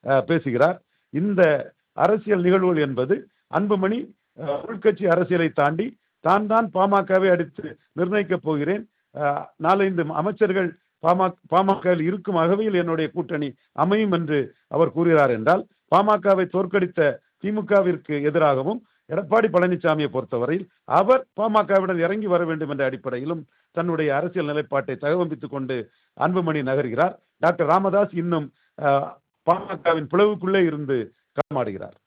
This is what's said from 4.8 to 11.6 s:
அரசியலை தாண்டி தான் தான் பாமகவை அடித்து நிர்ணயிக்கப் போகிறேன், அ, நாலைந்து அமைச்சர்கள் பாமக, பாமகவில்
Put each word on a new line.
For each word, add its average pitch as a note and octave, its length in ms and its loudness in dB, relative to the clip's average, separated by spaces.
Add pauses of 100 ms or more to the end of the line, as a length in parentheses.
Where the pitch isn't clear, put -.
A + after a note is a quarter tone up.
அரசியலை E3+ 420 2
தாண்டி D#3+ 540 -2 (180)
தான் G3+ 260 2
தான் A3 240 0
பாமகவை G3 600 2
அடித்து D#3 480 -2 (140)
நிர்ணயிக்கப் F3+ 500 -2
போகிறேன், D#3 480 -4 (260)
அ, D3 400 -4
நாலைந்து F#3 520 0
அமைச்சர்கள் F#3 680 -2 (280)
பாமக, F3+ 280 2 (160)
பாமகவில் F#3 500 2